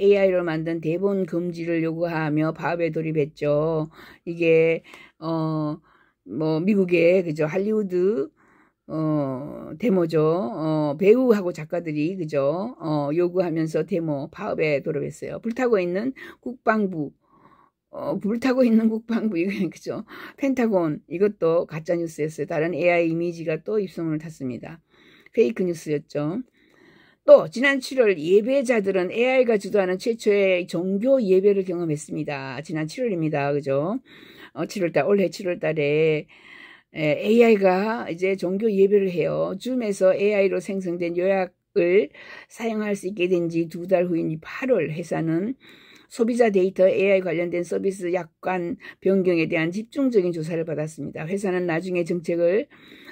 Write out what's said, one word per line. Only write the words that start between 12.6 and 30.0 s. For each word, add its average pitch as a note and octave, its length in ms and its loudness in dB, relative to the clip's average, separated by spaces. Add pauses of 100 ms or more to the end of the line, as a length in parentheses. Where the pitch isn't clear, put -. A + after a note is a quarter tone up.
어, D3+ 360 -2
요구하면서 E3+ 720 0
데모, E3 460 -4
파업에 D#3 500 -2
돌입했어요. C#3+ 580 -8
불타고 A#3 400 -4
있는 F#3 340 -4 (260)
국방부, G#3 760 -2 (800)
어, D3+ 260 -6
불타고 B3 460 0
있는 A3+ 260 6
국방부, A3 480 -2
이거, F#3 140 0 (180)
그죠? D#3 340 -10 (340)
펜타곤, A3 720 0
이것도 F3 600 0
가짜뉴스였어요. D#3 800 -4
다른 E3 260 -2
에이아이 E3+ 360 4
이미지가 E3 540 -4
또 G#3+ 160 -2
입소문을 E3 380 -4
탔습니다. D#3 640 -10 (520)
페이크 A3+ 300 2
뉴스였죠. D#3+ 800 -4 (800)
또, C4 260 8
지난 C4+ 300 0
칠월 A3+ 380 2
예배자들은 G3+ 920 2
에이아이가 B3 460 2
주도하는 F#3+ 420 0
최초의 G3+ 680 2